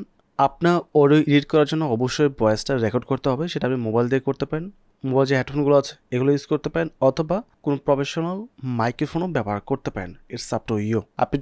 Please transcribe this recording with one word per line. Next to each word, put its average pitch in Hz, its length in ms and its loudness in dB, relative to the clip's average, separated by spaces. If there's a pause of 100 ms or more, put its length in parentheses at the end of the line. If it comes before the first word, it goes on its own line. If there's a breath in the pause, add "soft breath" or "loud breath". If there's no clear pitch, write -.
(480)
আপনার 175 280 2 (260)
অডিও 143 180 6 (120)
এডিট 143 200 4
করার 151 200 4
জন্য 160 120 -2 (120)
অবশ্যই 127 340 0 (100)
ভয়েসটা 110 340 0 (120)
রেকর্ড 120 260 -2
করতে 135 200 -4
হবে, 135 200 -2
সেটা 143 160 -6
আপনি 127 200 -2
মোবাইল 117 240 2
দিয়ে 135 180 0
করতে 135 200 -2
পারেন, 160 160 -6 (440)
মোবাইল 135 220 2
যে 139 80 2
হেডফোনগুলো 143 420 2
আছে, - 120 -6 (220)
এগুলো 127 200 0
ইউজ 139 160 -4
করতে 151 220 -2
পারেন, 165 140 -2 (220)
অথবা 160 280 -2 (260)
কোনো 143 220 0
প্রফেশনাল 160 520 -2 (420)
মাইক্রোফোনও 147 560 -2
ব্যবহার 104 240 -2 (120)
করতে - 240 -4
পারেন। 90 160 -8 (220)
It's - 240 -10
up - 120 -8
to 113 60 0 (140)
you। 113 100 0 (240)
আপনি - 180 -4